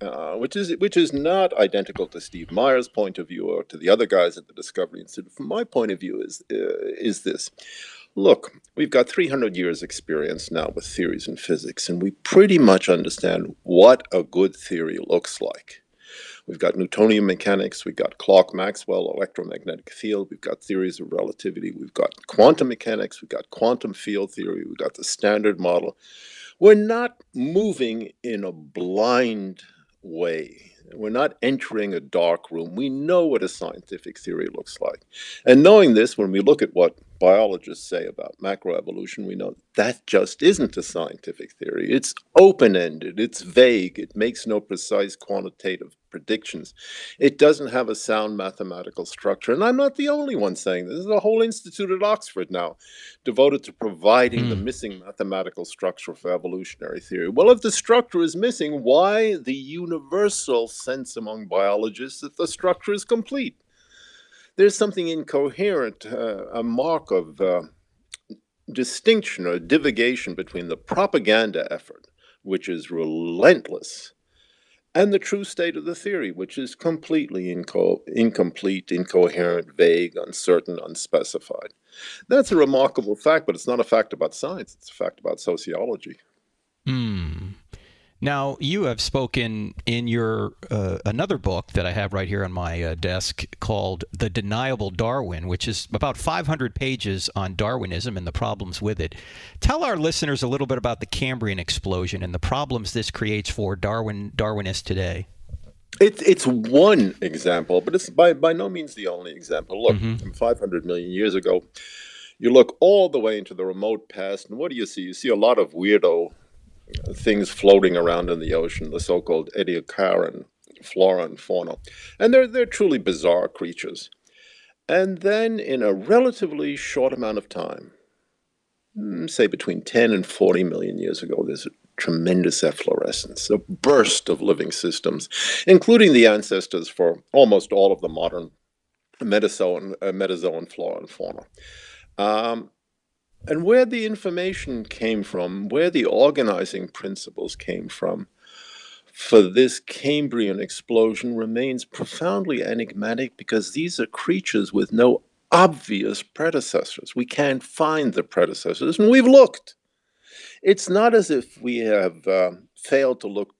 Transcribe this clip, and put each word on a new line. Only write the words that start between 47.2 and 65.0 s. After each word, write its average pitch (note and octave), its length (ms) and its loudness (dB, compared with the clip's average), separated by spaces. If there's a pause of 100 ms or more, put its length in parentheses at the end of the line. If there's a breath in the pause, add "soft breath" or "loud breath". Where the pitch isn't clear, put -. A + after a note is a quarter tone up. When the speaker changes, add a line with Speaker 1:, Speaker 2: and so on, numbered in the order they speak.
Speaker 1:
doesn't D3 300 4
have A#2+ 200 -2
a G#2+ 80 -4
sound G#2+ 400 -4
mathematical F#2 720 -10
structure. - 480 -4
And E3+ 100 0
I'm B3 140 2
not C#4 180 0
the D4 140 -2
only D4 260 -2
one A#3 220 -2
saying F#3 300 -4
this. C3+ 80 -8
There's G3 200 -2
a G3+ 60 2
whole A3 200 2
institute G3+ 500 -4
at F#3+ 120 -2
Oxford G#3 480 -4
now E2+ 240 -6 (480 loud breath)
devoted C3+ 420 2
to - 60 -18
providing A#2 800 2
the A2 60 -4
Speaker 2:
Hmm. F#2+ 100 -4
Speaker 1:
missing G2+ 340 -10
mathematical F#2+ 640 -8
structure - 520 -8
for F2+ 180 -6
evolutionary F2 640 -8
theory. F2+ 300 -6
Well, D#3+ 220 6
if B3 100 4
the A3 100 -2
structure A#3 520 0
is D#3+ 120 -2
missing, E3+ 480 -4
why G3 540 4
the B2+ 160 -8
universal D3 1120 -4
sense C3 480 -10
among A2 300 -12
biologists G2+ 760 -2
that - 140 -16
the E3+ 120 -4
structure F3+ 460 -4
is G3+ 120 -6
complete? A#3+ 500 -4 (1000 soft breath)
There's G3+ 180 6
something G3 320 -2